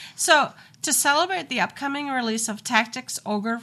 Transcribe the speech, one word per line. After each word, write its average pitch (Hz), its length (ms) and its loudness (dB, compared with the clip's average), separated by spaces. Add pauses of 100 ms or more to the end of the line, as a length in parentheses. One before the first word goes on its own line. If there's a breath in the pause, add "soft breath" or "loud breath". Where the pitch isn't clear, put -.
(160 loud breath)
so, 302 360 4 (300 loud breath)
to 302 100 -2
celebrate 320 560 2
the 247 120 -2
upcoming 277 480 -2
release 226 400 -2
of 214 160 -8
Tactics 233 600 -2
Ogre 214 380 -2